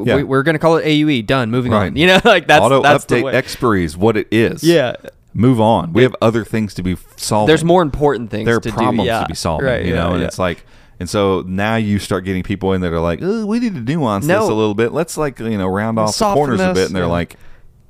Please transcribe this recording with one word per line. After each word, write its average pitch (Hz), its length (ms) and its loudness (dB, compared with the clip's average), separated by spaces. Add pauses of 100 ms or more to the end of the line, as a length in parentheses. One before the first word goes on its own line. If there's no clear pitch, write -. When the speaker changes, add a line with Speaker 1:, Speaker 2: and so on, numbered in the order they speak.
Speaker 1:
Yeah. 120 120 2
Speaker 2:
we, 139 80 0
we're 135 180 0
gonna 156 160 0
call 165 180 2
it - 80 -2
A 156 100 0
U 151 140 2
E. 127 140 0
Done. 120 280 0
Moving 123 220 0
Speaker 1:
Right. 104 140 2
Speaker 2:
on. - 100 -6
<laughs> - 40 -2
You 170 80 4
know, 185 160 6
like, 185 240 4
that's, 151 160 6
Speaker 1:
Auto 131 180 4
Speaker 2:
that's 143 240 4
the 127 100 0
Speaker 1:
update 120 60 2
Speaker 2:
way. 131 120 -2
Speaker 1:
expiry 113 500 0
is 78 120 -6
what 107 200 2
it 101 140 -2
is. 107 340 0
Speaker 2:
Yeah. 156 320 2 (380)
Speaker 1:
Move 120 260 4
on. 101 320 2
We 113 100 4
Speaker 2:
It 127 40 6
Speaker 1:
have - 140 -2
other 110 240 2
things 110 300 -4
to 90 80 -8
be 90 100 -2
f-, - 140 -8 (100)
solving. 107 300 -2
Speaker 2:
There's 156 180 4
more 175 180 4
important 127 480 -2
things 107 160 -6
Speaker 1:
There 117 100 2
are 107 40 0
Speaker 2:
to 113 100 -8
do. 104 60 -10
Speaker 1:
problems 110 300 0
Speaker 2:
Yeah. 113 160 -2
Speaker 1:
to - 60 -6
be - 60 -8
solving, 90 320 -4
Speaker 2:
Right, 120 180 -2
Speaker 1:
you 85 100 -2
Speaker 2:
yeah, 85 80 -2
Speaker 1:
know? 87 100 -2
And 90 80 -2
Speaker 2:
yeah. 87 60 -2
Speaker 1:
it's - 120 -10
like, 90 280 -4 (340)
and 90 80 -8
so 98 380 0
now 101 300 -2
you 104 240 0
start 92 240 -4
getting 92 180 -4
people 95 300 -4
in 92 80 -2
that 87 120 -2
are 85 80 -2
like, 85 220 -2
"Oh, 214 240 -4
we 226 140 -2
need 226 160 -4
to 127 40 -8
nuance 117 460 -2
Speaker 2:
No. 190 140 0
Speaker 1:
this 208 100 0
a 110 40 0
little 107 200 0
bit. 113 180 0
Let's, 165 240 -6
like, 147 220 -4
you 113 180 -6
know, 95 120 -2
round 110 280 -2
off 107 120 0
the 104 60 -2
Speaker 2:
Soften 208 220 0
Speaker 1:
corners 139 240 0
a 185 100 2
bit." - 40 -2
Speaker 2:
this, 92 140 2
Speaker 1:
And 95 80 -6
they're 90 80 -2
Speaker 2:
yeah. 85 40 -2
Speaker 1:
like, 85 280 -4 (540)